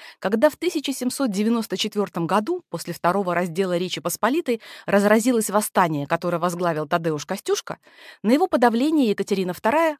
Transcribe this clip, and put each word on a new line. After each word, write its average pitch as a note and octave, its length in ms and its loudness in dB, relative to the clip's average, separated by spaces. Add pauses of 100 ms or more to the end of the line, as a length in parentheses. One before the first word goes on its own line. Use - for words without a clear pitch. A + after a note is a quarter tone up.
(180)
Когда A3+ 320 2
в C#4+ 60 -2
тысяча D#4 380 -4
семьсот B3+ 360 -2
девяносто G#3+ 480 -2
четвёртом G3+ 480 -4
году, G#3+ 440 0
после E3+ 240 -8
второго F3+ 420 0
раздела F3+ 420 0
Речи E3+ 240 -4
Посполитой, A#3+ 600 -2 (240)
разразилось G#3+ 640 4
восстание, F3 580 0
которое E3+ 320 -2
возглавил E3+ 480 -2
Тадеуш D#3+ 380 -2
Костюшка, - 540 -4 (440)
на G#3 80 2
его D#4 160 4
подавление B3+ 640 2
Екатерина F#3+ 440 -2
вторая D4+ 460 0